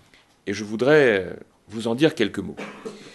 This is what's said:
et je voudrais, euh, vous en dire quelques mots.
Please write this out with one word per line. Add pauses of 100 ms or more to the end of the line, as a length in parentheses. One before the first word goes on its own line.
(460)
et
je
voudrais,
euh, (360)
vous
en
dire
quelques
mots. (580)